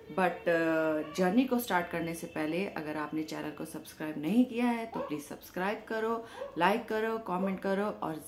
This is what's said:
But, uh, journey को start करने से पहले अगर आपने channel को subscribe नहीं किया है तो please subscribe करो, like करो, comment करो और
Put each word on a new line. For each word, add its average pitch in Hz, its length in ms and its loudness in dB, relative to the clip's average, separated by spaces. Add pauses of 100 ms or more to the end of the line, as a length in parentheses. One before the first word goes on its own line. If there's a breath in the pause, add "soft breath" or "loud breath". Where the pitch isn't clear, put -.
But, 180 400 2
uh, 165 720 2
journey 185 260 6
को 247 160 2
start 180 280 2
करने 165 280 -2
से 165 120 -8
पहले 160 400 -2
अगर 151 300 -4
आपने 156 260 -2
channel 151 280 -6
को 151 140 -8
subscribe 156 560 -8
नहीं 196 240 6
किया 240 200 0
है 233 200 2
तो - 140 -6
please 508 240 -4
subscribe - 640 -4
करो, 226 380 -2 (320 loud breath)
like 202 300 4
करो, 220 300 0
comment 190 420 -2
करो 196 260 0
और 160 300 -4 (120)